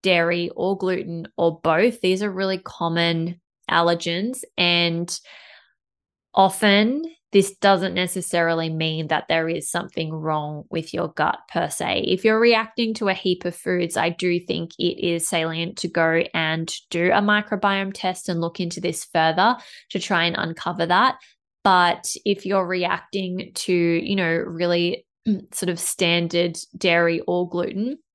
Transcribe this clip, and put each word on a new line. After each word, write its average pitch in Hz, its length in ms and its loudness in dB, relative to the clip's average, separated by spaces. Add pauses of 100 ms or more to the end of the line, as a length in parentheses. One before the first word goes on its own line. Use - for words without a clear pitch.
dairy 175 500 2
or 190 240 0
gluten 175 600 -4
or 170 240 2
both. 185 400 2
These 185 220 2
are 208 80 -2
really 190 260 -2
common 170 800 -2 (300)
allergens, 170 720 0 (140)
and 175 600 0 (1160)
often 208 720 4 (280)
this 196 260 4
doesn't 190 360 2
necessarily 170 760 0
mean 160 380 -4
that 156 220 0
there 165 180 0
is 165 240 -4
something 170 400 -6
wrong 151 580 -4
with 165 240 -6
your 170 160 -4
gut - 300 0 (100)
per 165 200 -2
se. - 380 -2
If 185 180 -2
you're 220 140 4
reacting 226 560 2
to 208 120 -2
a 190 60 2
heap 180 320 -2
of 175 100 -4
foods, 180 400 -4
I 165 140 0
do 175 300 -2
think 170 380 -6
it 175 220 -2
is 170 300 -2
salient 165 480 -4
to 180 100 -6
go 165 360 2 (100)
and 165 360 -2 (200)
do 175 240 0
a 202 80 4
microbiome 202 720 0
test - 340 -6
and 170 140 -2
look 170 180 -6
into 170 220 -6
this 170 240 -4
further 170 500 2 (360)
to 190 80 -4
try 170 260 0
and 170 120 -2
uncover 170 500 -4
that. 220 320 4 (440)
But 180 500 4 (120)
if 202 200 0
you're 190 220 0
reacting 185 880 -4
to, - 200 -2
you 170 440 2
know, 170 160 0
really 175 720 -2 (200)
<clears throat> - 280 -2
sort 180 160 -4
of 170 100 -4
standard 170 800 0 (200)
dairy 170 500 2
or 180 200 0
gluten 196 500 -4 (180)